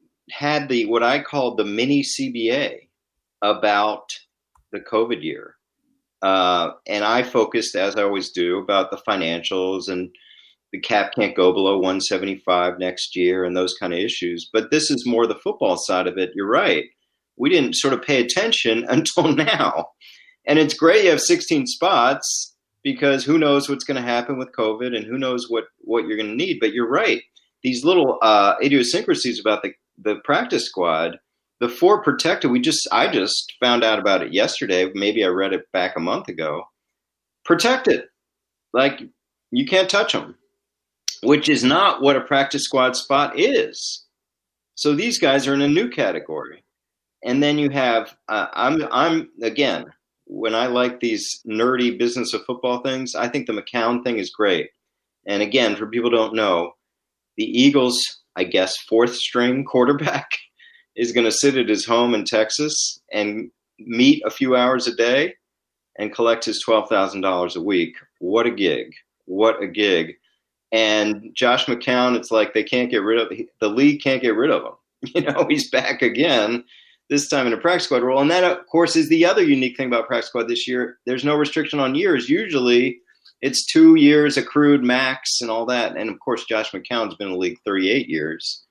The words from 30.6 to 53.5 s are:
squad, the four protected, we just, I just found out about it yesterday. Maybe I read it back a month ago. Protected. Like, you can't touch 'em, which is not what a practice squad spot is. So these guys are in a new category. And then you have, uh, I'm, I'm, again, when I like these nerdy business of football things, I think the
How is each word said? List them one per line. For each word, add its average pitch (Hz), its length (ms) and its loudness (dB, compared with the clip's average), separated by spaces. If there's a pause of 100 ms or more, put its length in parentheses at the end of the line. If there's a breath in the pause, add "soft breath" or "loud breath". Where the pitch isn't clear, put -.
squad, 82 520 -2 (400)
the 120 80 0
four 196 360 2
protected, 151 480 -2
we 175 100 2
just, 156 300 -2
I 120 200 0
just - 480 -4
found 120 240 2
out 110 140 2
about 98 240 2
it - 100 -8
yesterday. 92 640 0
Maybe 101 320 0
I 92 40 2
read 95 240 -2
it 90 200 -8
back 92 240 -2
a - 20 -6
month 95 300 -4
ago. 78 360 -8 (800)
Protected. 240 600 2 (720)
Like, 135 280 0 (480)
you 131 160 -2
can't 190 240 2
touch - 240 0
'em, - 220 -8 (880)
which 147 260 4
is 120 140 4
not 160 400 4
what 143 120 6
a 127 60 0
practice 139 420 0
squad 127 320 0
spot 139 440 0
is. - 680 -2 (720)
So 151 180 0
these 214 240 -2
guys 139 300 2
are 139 80 0
in 139 60 0
a 143 60 2
new 190 220 2
category. 78 760 -6 (640)
And 127 160 0
then 147 160 2
you 147 140 0
have, 120 440 0 (140)
uh, 104 240 -2
I'm, 143 380 0
I'm, 160 400 0 (100)
again, 113 440 -2 (400)
when 107 280 -6
I 120 140 0
like 123 320 -2
these 110 480 -4
nerdy 120 500 0
business 120 380 -2
of - 100 -6
football 123 380 -4
things, 131 320 -6
I 120 140 -2
think 127 180 -6
the 117 60 -4